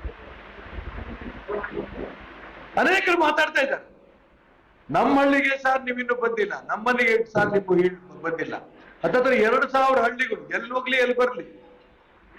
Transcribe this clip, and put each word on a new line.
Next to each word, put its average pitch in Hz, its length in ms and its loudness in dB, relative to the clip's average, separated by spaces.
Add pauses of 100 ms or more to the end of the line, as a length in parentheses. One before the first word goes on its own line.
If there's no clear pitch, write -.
(2750)
ಅನೇಕರು 359 400 2
ಮಾತಾಡ್ತಾ 302 420 2
ಇದ್ದಾರೆ, 190 280 -4 (1000)
"ನಮ್ಮ 240 300 4
ಹಳ್ಳಿಗೆ 277 440 2
ಸರ್ 262 220 0
ನೀವು 247 140 -4
ಇನ್ನೂ 247 160 -2
ಬಂದಿಲ್ಲ, 226 520 -2
ನಮ್ಮ 208 200 -4
ಮನೆಗೆ 226 380 2
ಸರ್ 208 260 0
ನೀವು 190 260 2
ಇಳ್-, - 440 0
ಬಂದಿಲ್ಲ." 156 340 -4 (500)
ಹತ್ತತ್ರ 202 280 4
ಎರಡು 247 360 4
ಸಾವಿರ 269 300 4
ಹಳ್ಳಿಗಳು 233 500 -2
ಎಲ್ಲಿ 220 240 -6
ಹೋಗ್ಲಿ, 254 240 -2
ಎಲ್ಲಿ 247 180 2
ಬರ್ಲಿ. - 540 -2 (680)